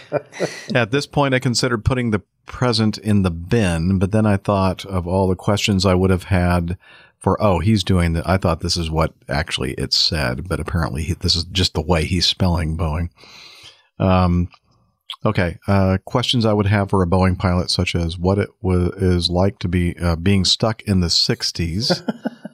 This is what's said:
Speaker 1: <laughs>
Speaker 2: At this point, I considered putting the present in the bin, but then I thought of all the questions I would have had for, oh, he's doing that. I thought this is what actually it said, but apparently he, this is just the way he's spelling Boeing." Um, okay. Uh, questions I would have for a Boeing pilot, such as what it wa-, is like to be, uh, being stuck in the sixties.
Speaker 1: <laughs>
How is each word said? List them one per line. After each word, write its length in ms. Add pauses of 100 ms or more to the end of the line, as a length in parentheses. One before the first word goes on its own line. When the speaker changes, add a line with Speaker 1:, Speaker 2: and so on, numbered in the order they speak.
(180)
Speaker 1:
<laughs> 580
Speaker 2:
At 160
this 160
point, 260
I 60
considered 440
putting 280
the 100 (240)
present 540
in 240
the 80
bin, 680
but 120
then 140
I 120
thought 480
of 220
all 200
the 80
questions 500
I 100
would 160
have 140
had 520 (420)
for, 240
oh, 160
he's 240
doing 300
that. 160
I 80
thought 240
this 160
is 120
what 240 (140)
actually 460
it 200
said, 540
but 120
apparently 440
he, 120
this 200
is 100
just 280
the 80
way 240
he's 220
spelling 500
Boeing." 320 (880)
Um, 500 (760)
okay. 440
Uh, 380
questions 380
I 100
would 120
have 240
for 140
a 40
Boeing 300
pilot, 320
such 240
as 240
what 220
it 100 (120)
wa-, 360
is 320
like 300
to 80
be, 320
uh, 160
being 280
stuck 400
in 180
the 100
sixties. 960
Speaker 1:
<laughs> 40 (420)